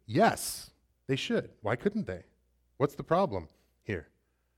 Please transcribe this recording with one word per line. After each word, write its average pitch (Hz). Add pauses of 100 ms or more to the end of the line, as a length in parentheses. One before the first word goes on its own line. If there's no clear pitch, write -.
yes, - (360)
they 135
should. - (100)
Why 107
couldn't 208
they? 90 (540)
What's 143
the 151
problem 135 (340)
here?" 85 (500)